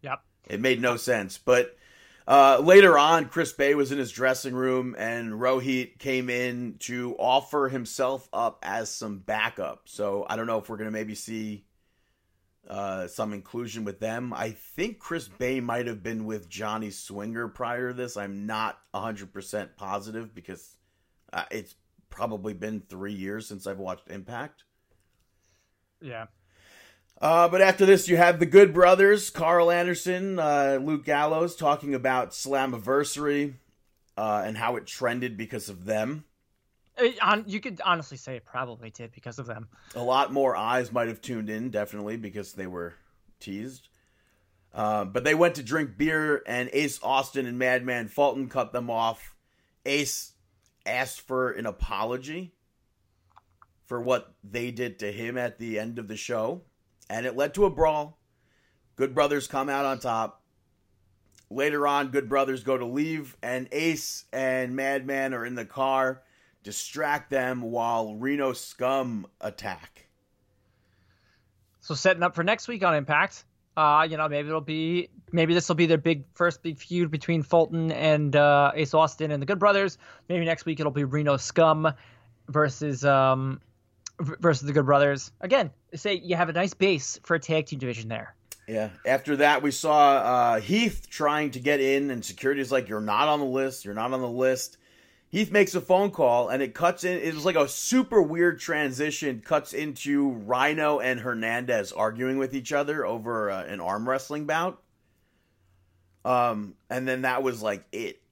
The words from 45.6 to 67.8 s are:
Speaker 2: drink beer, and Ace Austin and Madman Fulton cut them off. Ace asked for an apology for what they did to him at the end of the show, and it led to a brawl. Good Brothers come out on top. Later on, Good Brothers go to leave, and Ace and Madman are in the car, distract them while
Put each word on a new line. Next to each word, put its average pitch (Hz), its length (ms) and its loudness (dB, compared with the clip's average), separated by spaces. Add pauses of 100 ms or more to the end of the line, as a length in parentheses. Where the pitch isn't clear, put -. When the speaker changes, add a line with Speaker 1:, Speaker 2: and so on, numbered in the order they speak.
Speaker 2:
drink 127 360 -6
beer, 156 480 0
and 123 260 -6
Ace 147 300 -2
Austin 135 420 -2
and 123 140 -8
Madman 127 500 -2
Fulton 135 400 0
cut 120 240 -4
them 120 160 -6
off. 113 460 -4 (500)
Ace 139 480 -4 (540)
asked 127 340 -4
for 127 300 -4
an 113 160 -8
apology 127 880 -8 (1300)
for 120 140 -8
what 123 320 -2 (120)
they 120 260 -6
did 117 300 -8
to 104 100 -6
him 117 260 -8
at 123 220 -6
the 113 200 -6
end 117 200 -8
of 113 80 -12
the 107 100 -12
show, 117 460 -6 (460)
and 117 180 -6
it - 80 -6
led 143 200 -2
to 202 100 4
a 185 60 4
brawl. 151 500 0 (720)
Good 131 220 -2
Brothers 143 320 2
come 139 200 -4
out 139 160 -2
on 135 140 -2
top. 113 440 -4 (1080)
Later 147 380 0
on, 143 200 0
Good 131 200 -2
Brothers 135 340 0
go 131 160 0
to 120 60 -4
leave, 143 580 -4
and 127 300 -6
Ace 156 600 -4
and 131 440 -2
Madman 135 580 -4
are 120 100 -6
in 123 120 -8
the 117 80 -8
car, 131 580 -2 (400)
distract 147 680 -4
them 127 320 -2
while 117 520 -2